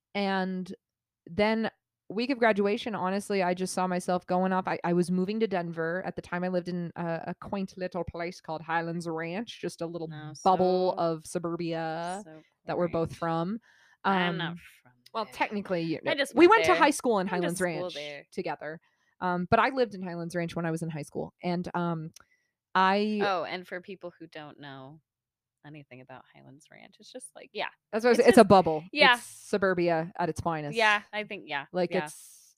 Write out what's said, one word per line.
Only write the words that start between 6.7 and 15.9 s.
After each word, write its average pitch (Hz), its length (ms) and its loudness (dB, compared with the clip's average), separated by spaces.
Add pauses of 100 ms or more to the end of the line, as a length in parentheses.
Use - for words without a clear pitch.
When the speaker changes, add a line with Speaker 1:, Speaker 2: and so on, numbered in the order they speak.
Speaker 1:
a, 165 320 -4
a 175 120 -6
quaint - 380 -8
little 180 260 -4
place 170 360 -8
called 160 220 -8
Highlands 165 460 -2
Ranch, 170 520 -6
just - 200 -8
a 170 60 -6
little 165 260 -8
Speaker 2:
Oh, 151 200 -12 (100)
Speaker 1:
bubble 185 540 4
Speaker 2:
so, 170 80 -2
Speaker 1:
of 160 220 -2
suburbia 170 960 -4
Speaker 2:
so 156 180 -20 (240)
Speaker 1:
that 175 120 -4
we're 175 100 2
both 165 220 -2
Speaker 2:
quaint. - 80 -14
Speaker 1:
from. 170 420 -2 (440)
Speaker 2:
I'm 180 340 2
not 165 140 -4
Speaker 1:
Um, 175 80 -12 (220)
Speaker 2:
from - 100 -20 (220)
Speaker 1:
well, 220 120 -4
Speaker 2:
there. - 80 -16
Speaker 1:
technically, 202 480 -2
you 160 240 -2